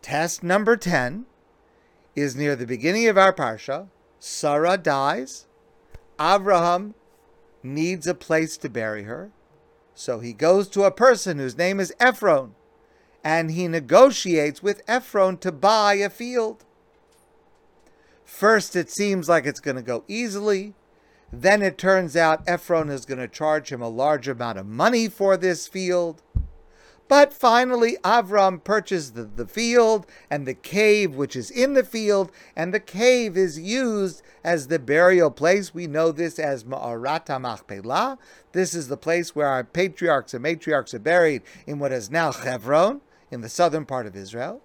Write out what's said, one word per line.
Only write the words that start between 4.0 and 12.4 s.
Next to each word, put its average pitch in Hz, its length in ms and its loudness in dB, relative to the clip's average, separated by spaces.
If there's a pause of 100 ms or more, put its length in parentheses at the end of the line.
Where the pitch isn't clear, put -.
Sarah 156 580 0
dies. 160 720 -2 (720)
Avraham 180 760 2 (680)
needs 156 440 -4
a 175 80 -2
place 160 420 -4
to - 120 -10
bury 110 360 -6
her. 151 260 -14 (640)
So 120 240 -6
he 120 140 -12
goes 180 360 4
to 196 140 -2
a 196 80 6
person 196 480 2
whose 127 180 -6
name 180 220 -2
is 190 220 -4
Ephron, 165 540 2 (680)